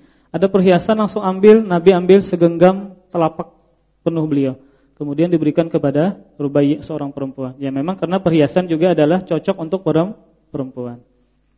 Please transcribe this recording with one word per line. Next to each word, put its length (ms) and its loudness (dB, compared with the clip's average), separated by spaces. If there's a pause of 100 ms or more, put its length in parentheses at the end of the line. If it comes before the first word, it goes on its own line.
(340)
ada 160 0
perhiasan 480 2
langsung 240 -4
ambil, 400 6
Nabi 320 2
ambil 240 4
segenggam 800 2 (160)
telapak 400 -4 (480)
penuh 240 -2
beliau. 280 -2 (440)
Kemudian 320 -4
diberikan 400 -2
kepada 480 -2 (200)
Rubayyi 440 0
seorang 320 -10
perempuan. 480 -10
Ya 80 -6
memang 240 -4
karena 240 -4
perhiasan 480 0
juga 320 0
adalah 240 2
cocok 400 -4
untuk 240 -6
perem-, 280 0 (360)
perempuan. 480 -10 (600)